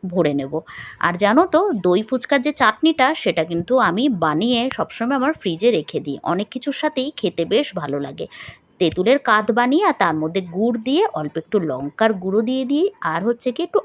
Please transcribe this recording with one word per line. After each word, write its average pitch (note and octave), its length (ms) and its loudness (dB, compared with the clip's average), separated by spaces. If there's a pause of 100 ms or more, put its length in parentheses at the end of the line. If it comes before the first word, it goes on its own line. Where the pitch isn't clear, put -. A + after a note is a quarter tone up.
(120)
ভরে E3 280 2
নেব। C#3 120 -6 (540)
আর F3 160 2
জানো A3 200 6 (120)
তো D#4 60 6 (260)
দই F3+ 220 4
ফুচকার C4 380 0
যে D4 140 2
চাটনিটা C4+ 460 4 (160)
সেটা E3+ 280 0
কিন্তু E3+ 220 -2 (160)
আমি F#3+ 160 0 (200)
বানিয়ে G3+ 360 2 (160)
সবসময় A#3+ 440 -2
আমার C4+ 200 0
ফ্রিজে F#3+ 380 0
রেখে D3+ 220 -6
দিই, C#3 180 -6 (140)
অনেক G3 220 -2
কিছুর C4 280 -6
সাথেই C#4+ 260 -2 (100)
খেতে E3+ 240 -2 (100)
বেশ G3 140 2 (140)
ভালো C#3+ 260 -4
লাগে। D#3+ 220 -10 (500)
তেঁতুলের F#3 400 2 (100)
কাত G#3+ 180 2 (120)
বানিয়ে C4 320 2
আর C#4 120 -2
তার E3 200 2
মধ্যে E3 180 -2 (140)
গুড় A3+ 320 0
দিয়ে C#4+ 160 2 (180)
অল্প D3+ 220 -8
একটু - 140 -2 (140)
লঙ্কার C#3+ 400 0 (120)
গুঁড়ো F#3+ 260 0
দিয়ে C4 220 -2
দিই, D4+ 160 2 (260)
আর E3 140 -2
হচ্ছে A#3+ 280 -2
কি A#3+ 80 -6
একটু F4 220 -2